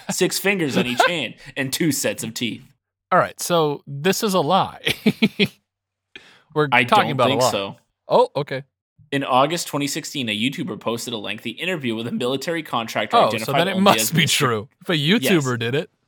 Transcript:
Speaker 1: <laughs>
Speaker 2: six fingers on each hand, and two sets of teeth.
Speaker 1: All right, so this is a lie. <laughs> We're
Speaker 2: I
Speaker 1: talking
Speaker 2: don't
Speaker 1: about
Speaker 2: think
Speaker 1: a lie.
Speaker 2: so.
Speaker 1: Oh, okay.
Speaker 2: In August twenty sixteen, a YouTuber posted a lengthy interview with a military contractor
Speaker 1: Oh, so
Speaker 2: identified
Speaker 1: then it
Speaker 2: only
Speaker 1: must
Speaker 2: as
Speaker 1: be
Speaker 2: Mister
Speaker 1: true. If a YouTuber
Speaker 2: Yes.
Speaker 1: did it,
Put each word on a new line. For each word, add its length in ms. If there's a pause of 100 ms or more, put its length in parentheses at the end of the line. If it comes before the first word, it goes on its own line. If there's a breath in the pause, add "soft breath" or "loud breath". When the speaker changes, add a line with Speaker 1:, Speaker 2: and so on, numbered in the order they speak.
Speaker 1:
<laughs> 80
Speaker 2:
six 280
fingers 400
on 80
each 200
hand, 280 (200 loud breath)
and 160
two 220
sets 320
of 80
teeth. 300 (500)
Speaker 1:
All 60
right, 200
so 480
this 360
is 100
a 80
lie. 400 (240)
<laughs> 460 (1040 loud breath)
We're 180
Speaker 2:
I 120
Speaker 1:
talking 240
Speaker 2:
don't 40
Speaker 1:
about 160
Speaker 2:
think 140
Speaker 1:
a 20
lie. 60
Speaker 2:
so. 260 (320)
Speaker 1:
Oh, 260
okay. 300 (480)
Speaker 2:
In 100
August 440
twenty 200
sixteen, 440
a 60
YouTuber 440
posted 320
a 60
lengthy 320
interview 440
with 140
a 40
military 500
contractor 560
Speaker 1:
Oh, 20
so 80
Speaker 2:
identified 320
Speaker 1:
then 80
it 40
Speaker 2:
only 100
Speaker 1:
must 180
Speaker 2:
as 120
Speaker 1:
be 100
Speaker 2:
Mister 240
Speaker 1:
true. 220 (120)
If 80
a 60
YouTuber 580
Speaker 2:
Yes. 60
Speaker 1:
did 160
it, 160 (180)